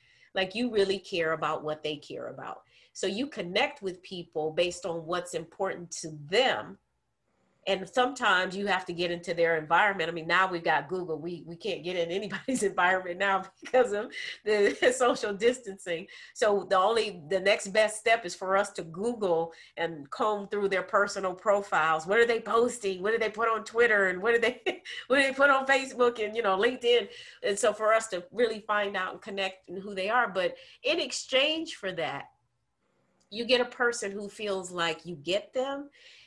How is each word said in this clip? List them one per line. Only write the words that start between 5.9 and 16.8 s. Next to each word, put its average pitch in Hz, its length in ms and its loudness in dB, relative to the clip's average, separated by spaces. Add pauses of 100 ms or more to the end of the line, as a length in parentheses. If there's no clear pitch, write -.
to 160 100 -10 (180)
them. 190 480 0 (920)
And 190 220 -2
sometimes 214 640 2
you 202 120 -4
have 185 180 0
to 175 80 -6
get 175 180 -2
into 175 220 -4
their 165 240 4
environment. 170 520 2
I 165 40 -4
mean, 160 120 -8
now 180 240 4
we've 170 140 -4
got 151 240 2
Google. 160 320 -6
We, 165 260 -10
we 165 120 -14
can't 175 260 -6
get 180 140 -6
in 170 140 -2
anybody's 196 520 -4
<laughs> 196 80 0
environment 180 480 0
now 196 240 2 (180)
because 240 300 4
of 208 180 -2 (360)
the 208 480 4
<laughs> 254 40 -6
social 240 360 2
distancing. 196 760 -2 (260)
So 202 360 2
the 190 80 4
only, 202 520 2